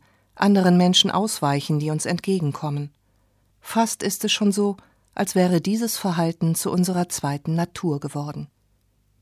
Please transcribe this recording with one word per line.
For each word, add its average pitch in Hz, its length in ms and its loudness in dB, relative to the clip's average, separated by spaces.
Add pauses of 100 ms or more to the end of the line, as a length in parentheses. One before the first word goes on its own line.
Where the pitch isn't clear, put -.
(360)
anderen 190 420 6
Menschen 180 320 4
ausweichen, 151 680 0
die 151 100 -2
uns 156 160 -2
entgegenkommen. 151 880 -2 (680)
Fast - 440 -2
ist - 200 -4
es 214 80 -2
schon 208 200 2
so, 202 260 -2 (380)
als - 180 -4
wäre 180 280 4
dieses 220 360 -2
Verhalten 165 560 0
zu - 160 -4
unserer 175 400 0
zweiten 143 460 -4
Natur 170 440 -2
geworden. 147 520 -10 (720)